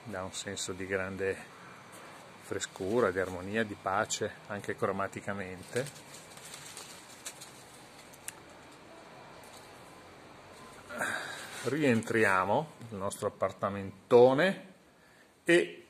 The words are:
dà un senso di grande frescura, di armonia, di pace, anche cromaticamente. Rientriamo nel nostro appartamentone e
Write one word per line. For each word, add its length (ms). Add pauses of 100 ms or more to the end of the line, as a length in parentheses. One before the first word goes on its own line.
dà 200
un 100
senso 400
di 120
grande 520 (1040)
frescura, 680
di 100
armonia, 440
di 180
pace, 480 (180)
anche 280
cromaticamente. 1080 (4000)
Rientriamo 1080 (180)
nel 100
nostro 280
appartamentone 1500 (720)
e 320 (120)